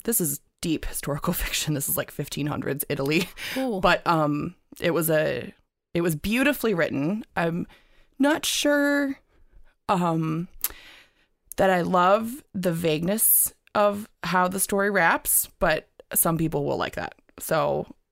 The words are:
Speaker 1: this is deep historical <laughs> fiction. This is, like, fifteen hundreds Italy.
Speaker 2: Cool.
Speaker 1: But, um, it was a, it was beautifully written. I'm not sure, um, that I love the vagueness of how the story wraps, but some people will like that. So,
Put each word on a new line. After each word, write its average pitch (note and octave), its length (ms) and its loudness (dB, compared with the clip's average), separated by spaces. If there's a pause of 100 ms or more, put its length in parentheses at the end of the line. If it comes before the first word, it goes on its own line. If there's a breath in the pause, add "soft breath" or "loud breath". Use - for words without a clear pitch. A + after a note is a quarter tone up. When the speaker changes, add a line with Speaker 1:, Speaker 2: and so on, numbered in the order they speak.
Speaker 1:
this A#3 160 0
is D3 180 -4 (220)
deep E3+ 240 -2
historical - 480 -4
<laughs> - 0 -
fiction. - 400 -2
This C#3+ 160 -4
is, D3 80 -4
like, C#3 120 -4
fifteen C#3+ 380 -6
hundreds - 400 -4
Italy. C#3+ 400 0 (260 loud breath)
Speaker 2:
Cool. B3 280 -2
Speaker 1:
But, F3 260 2
um, D#3 480 0 (240)
it E3+ 120 0
was D#3+ 180 0
a, D3+ 440 0 (400)
it E3+ 80 0
was E3+ 140 2
beautifully A#3 580 0
written. D#3+ 520 -2 (100)
I'm E3+ 320 -2 (500 soft breath)
not C#4+ 280 2
sure, C#4+ 760 2 (680)
um, E3 580 0 (1080 loud breath)
that F#3+ 120 4
I F3+ 120 4
love G3 640 2 (100)
the F3+ 180 -2
vagueness E3+ 840 2 (220)
of G#3 320 2 (160)
how F3+ 240 2
the F#3+ 120 -4
story G3 320 0
wraps, G3 580 2 (100)
but D#3+ 280 0 (260)
some E3 240 2
people D#3 280 0
will C#3 120 0
like - 180 -4
that. - 200 -8 (240)
So, D3 480 0 (240)